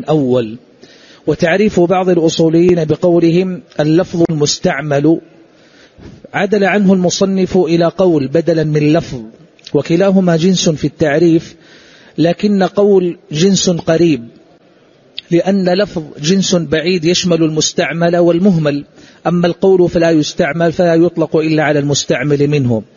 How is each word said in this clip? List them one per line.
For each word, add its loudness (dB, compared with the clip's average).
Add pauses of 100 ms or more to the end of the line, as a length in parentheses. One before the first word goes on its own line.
أول. 0 (680)
وتعريف 0
بعض 0
الأصوليين 2
بقولهم: 0 (180)
"اللفظ 0
المستعمل"، -2 (1120)
عدل -2
عنه 2
المصنف 0
إلى 2
قول 0
بدلا 0
من 0
لفظ، -4 (520)
وكلاهما 2
جنس 0
في -2
التعريف، 0 (640)
لكن 0
قول 2 (140)
جنس 0
قريب، 0 (1000)
لأن 0
لفظ -2 (200)
جنس 0
بعيد -2
يشمل 0
المستعمل -2
والمهمل، 0 (420)
أما 0
القول 2
فلا 0
يستعمل، 0
فلا 0
يطلق 0
إلا 0
على 0
المستعمل -2
منه. 0 (140)